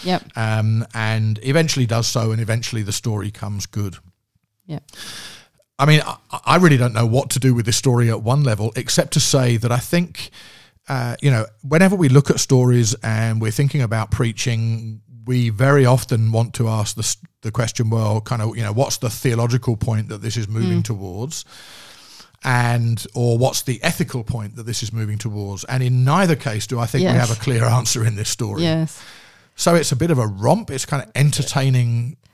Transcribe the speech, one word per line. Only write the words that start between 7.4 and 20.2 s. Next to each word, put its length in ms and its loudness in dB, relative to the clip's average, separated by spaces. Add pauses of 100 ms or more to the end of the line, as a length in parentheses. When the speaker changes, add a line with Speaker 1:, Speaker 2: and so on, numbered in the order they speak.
Speaker 2:
with 120 0
this 100 0
story 340 2
at 120 -2
one 220 2
level, 340 0
except 360 -2
to 60 2
say 380 2
that 140 -2
I 80 0
think, 500 -4 (580)
uh, 340 -4
you 80 4
know, 160 2 (160)
whenever 360 4
we 100 4
look 220 6
at 100 2
stories 540 4 (100)
and 380 -2
we're 100 -2
thinking 300 0
about 300 -2
preaching, 880 -2 (240)
we 240 2
very 360 4
often 460 2
want 220 0
to 160 -2
ask 260 -4
the 80 -6
s-, 140 -4 (240)
the 100 -6
question, 380 -2
well, 320 0
kind 200 -4
of, 140 -4
you 80 -4
know, 80 -4
what's 260 0
the 120 -4
theological 680 0
point 320 -2
that 140 -12